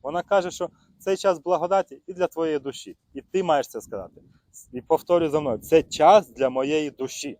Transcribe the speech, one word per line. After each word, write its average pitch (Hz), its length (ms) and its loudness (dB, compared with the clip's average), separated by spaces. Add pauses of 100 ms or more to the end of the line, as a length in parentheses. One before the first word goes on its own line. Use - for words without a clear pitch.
Вона 160 200 -6
каже, 185 280 0
що 175 180 -8 (300)
цей 190 180 -2
час 185 220 0
благодаті 175 680 -2
і 190 60 -16
для 180 140 -2
твоєї 160 320 -4
душі. 131 380 -12 (180)
І 139 80 -12
ти 190 200 -4
маєш 151 260 0
це 113 120 -12
сказати. 95 420 -14 (500)
І 123 80 -10
повторюй 165 480 0
за 151 120 0
мною: 123 180 -4
«Це 160 240 4
час 180 480 4
для 131 200 0
моєї 143 400 -2
душі». 131 500 -10